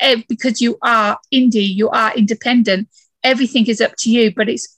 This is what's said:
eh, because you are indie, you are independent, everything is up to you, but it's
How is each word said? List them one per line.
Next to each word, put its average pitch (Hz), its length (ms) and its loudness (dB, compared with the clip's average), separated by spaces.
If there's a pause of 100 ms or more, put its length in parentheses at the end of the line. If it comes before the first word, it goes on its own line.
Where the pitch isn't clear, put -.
eh, 247 280 0
because 233 320 -4
you 233 220 0
are 220 360 0 (160)
indie, 220 400 2
you 214 160 0
are 220 240 -2
independent, 214 720 0 (340)
everything 247 440 0
is 226 140 -2
up 226 180 -2
to - 120 -2
you, 226 240 2
but 214 140 -2
it's - 300 -6